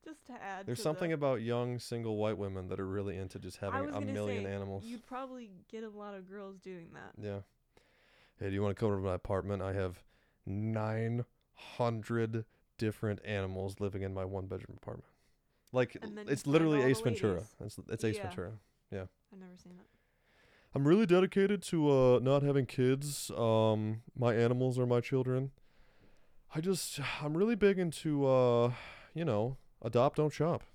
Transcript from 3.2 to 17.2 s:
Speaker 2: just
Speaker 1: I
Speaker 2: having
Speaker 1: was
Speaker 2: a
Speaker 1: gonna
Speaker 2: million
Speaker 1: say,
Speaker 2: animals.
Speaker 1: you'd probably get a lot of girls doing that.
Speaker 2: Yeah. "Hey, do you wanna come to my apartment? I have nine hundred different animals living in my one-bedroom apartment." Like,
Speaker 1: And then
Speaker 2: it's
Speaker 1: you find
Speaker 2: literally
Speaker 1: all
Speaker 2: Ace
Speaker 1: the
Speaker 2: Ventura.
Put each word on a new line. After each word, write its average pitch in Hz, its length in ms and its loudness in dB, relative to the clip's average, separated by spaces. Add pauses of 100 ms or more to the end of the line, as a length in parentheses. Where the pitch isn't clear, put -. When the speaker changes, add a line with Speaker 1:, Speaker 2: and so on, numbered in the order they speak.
Speaker 2:
just 92 220 -12
Speaker 1:
I 101 40 -4
Speaker 2:
having - 200 -2
Speaker 1:
was - 100 -8
Speaker 2:
a 104 40 -4
Speaker 1:
gonna 98 120 -4
Speaker 2:
million 104 320 -4
Speaker 1:
say, - 80 -6
Speaker 2:
animals. 98 320 -6
Speaker 1:
you'd 233 220 -12
probably 254 440 -12 (180)
get 220 160 -12
a 220 40 -12
lot 208 260 -14
of 185 140 -14
girls 196 300 -14
doing 180 360 -14
that. - 260 -16
Speaker 2:
Yeah. 101 200 -6 (1000)
"Hey, 98 100 -6
do 98 60 -2
you 98 80 0
wanna 101 120 0
come 110 160 0
to 101 60 0
my 95 180 -2
apartment? 95 480 -4
I 95 120 -4
have 92 280 -4 (420)
nine 110 800 -2 (300)
hundred 113 880 -2 (340)
different 107 460 -2
animals 95 540 -4
living 98 240 -2
in 95 100 -4
my 95 120 -4
one-bedroom 95 520 -8
apartment." - 320 -12 (640)
Like, 127 320 0
Speaker 1:
And 208 160 -12
then 208 100 -12
Speaker 2:
it's 135 160 -2
Speaker 1:
you - 20 -
find 143 60 0
Speaker 2:
literally 156 300 4
Speaker 1:
all 127 60 6
Speaker 2:
Ace 131 100 4
Speaker 1:
the - 60 -8
Speaker 2:
Ventura. 113 300 0